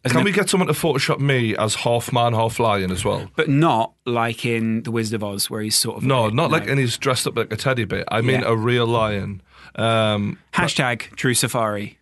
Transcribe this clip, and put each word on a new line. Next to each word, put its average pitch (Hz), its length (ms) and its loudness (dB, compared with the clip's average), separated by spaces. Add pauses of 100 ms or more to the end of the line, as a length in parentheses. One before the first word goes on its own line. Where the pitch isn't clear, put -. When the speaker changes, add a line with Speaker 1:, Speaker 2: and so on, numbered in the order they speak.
Speaker 1:
As 123 80 0
Speaker 2:
Can 156 80 4
Speaker 1:
an 185 60 2
Speaker 2:
we 202 60 2
get 185 180 0
someone 180 160 4
to 151 80 2
Photoshop 143 440 0
me 127 380 2
as 107 200 0
half 120 360 0
man, 120 220 2
half 113 260 0
lion 101 300 2
as 90 140 -4
well? 98 320 -2
Speaker 1:
But - 120 0
not 139 440 2 (120)
like 117 400 -2
in 113 380 -2
The 120 80 -8
Wizard 113 240 -2
of 107 100 -4
Oz, 101 240 -4
where 110 140 -6
he's 107 140 -2
sort 113 200 -2
of 110 80 -8
Speaker 2:
No, 131 200 4
Speaker 1:
like, 107 100 0
Speaker 2:
not 147 160 0
like, 165 160 0
Speaker 1:
no. - 60 -2
Speaker 2:
and 139 80 2
he's 123 180 0
dressed 131 280 0
up 113 100 -4
like 110 160 -2
a 107 40 -4
teddy 117 280 0
bear. 92 280 -4
I 113 80 2
mean 127 220 2
Speaker 1:
Yeah. 98 60 0
Speaker 2:
a 117 80 2
real 120 300 2
lion. 104 540 -2 (360)
Um, 107 600 0 (140)
but 175 100 2
Speaker 1:
Hashtag 127 540 -2
True 123 180 0
Safari. 107 680 -2